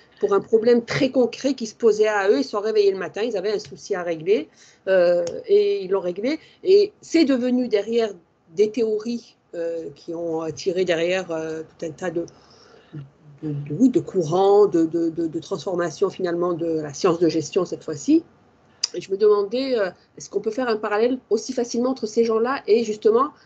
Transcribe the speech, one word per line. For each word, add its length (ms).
pour 140
un 60
problème 440
très 260
concret 440
qui 120
se 80
posait 320
à 240
eux. 80
Ils 60
se 60
sont 100
réveillés 320
le 60
matin, 240
ils 140
avaient 160
un 60
souci 380
à 80
régler, 440
euh, 380
et 340
ils 80
l'ont 100
réglé. 380
Et 380
c'est 240
devenu 420
derrière 440
des 160
théories, 640
euh, 400
qui 200
ont, 300
euh, 60
tiré 340
derrière, 460
euh, 320
tout 240
un 40
tas 200
de, 160
de, 100
de, 260
oui, 100
de 120
courants, 640
de, 180
de, 240
de, 180
de 120
transformations 720
finalement 420
de 140
la 260
science 260
de 120
gestion 340
cette 180
fois-ci. 420
Et 60
je 100
me 60
demandais, 640
euh, 120
est-ce 100
qu'on 120
peut 100
faire 180
un 80
parallèle 420
aussi 240
facilement 360
entre 160
ces 180
gens-là 420
et 180
justement, 460